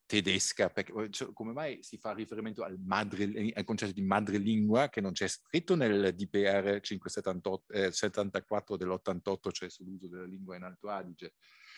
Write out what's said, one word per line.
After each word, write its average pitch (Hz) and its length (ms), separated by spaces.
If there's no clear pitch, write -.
tedesca?" 95 640
Perché, 107 400
cioè, - 240
come 113 180
mai 143 320
si - 140
fa 107 160
riferimento 110 500
al 92 160
madre-, 101 760
al 101 120
concetto 104 260
di 98 100
madrelingua 107 880
che 113 140
non 95 100
c'è 95 160
scritto - 480
nel 101 400
D 95 140
P - 60
R 101 440
cinque 95 300
settantotto, 95 640
eh, 98 180
settantaquattro 101 840
dell'ottantotto, 92 720
cioè 90 180
sull'uso 92 380
della 90 180
lingua 95 300
in 90 80
Alto 92 240
Adige? 90 460